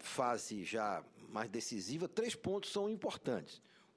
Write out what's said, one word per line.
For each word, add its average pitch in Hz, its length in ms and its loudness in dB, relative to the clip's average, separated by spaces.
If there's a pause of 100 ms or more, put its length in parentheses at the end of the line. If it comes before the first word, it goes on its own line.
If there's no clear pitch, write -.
fase 117 640 0
já 104 400 2 (260)
mais 110 180 0
decisiva, 113 600 -2
três 226 260 2
pontos 190 380 0
são 202 180 2
importantes. 139 720 -2 (340)